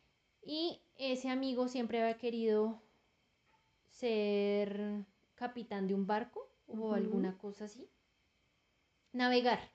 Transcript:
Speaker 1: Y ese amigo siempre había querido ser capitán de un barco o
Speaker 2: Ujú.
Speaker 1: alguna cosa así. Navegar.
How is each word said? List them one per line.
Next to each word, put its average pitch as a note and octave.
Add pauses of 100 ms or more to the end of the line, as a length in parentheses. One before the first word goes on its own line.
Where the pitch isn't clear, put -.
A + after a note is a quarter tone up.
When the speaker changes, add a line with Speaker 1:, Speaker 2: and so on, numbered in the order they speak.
(440)
Speaker 1:
Y D#4 (180)
ese C4
amigo B3+
siempre A#3
había A3+
querido A3+ (1040)
ser G#3 (300)
capitán A3
de G3
un G3
barco G#3+ (200)
o -
Speaker 2:
Ujú. A3
Speaker 1:
alguna F#3+
cosa G#3
así. G#3+ (1200)
Navegar. B3 (140)